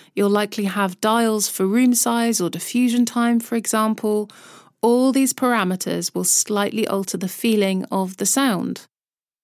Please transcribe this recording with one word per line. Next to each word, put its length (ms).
you'll 160
likely 340
have 360
dials 480
for 180
room 280
size 460
or 80
diffusion 560
time, 360
for 160
example. 760
All 300
these 220
parameters 800
will 100
slightly 640
alter 320
the 100
feeling 640
of 260
the 80
sound. 640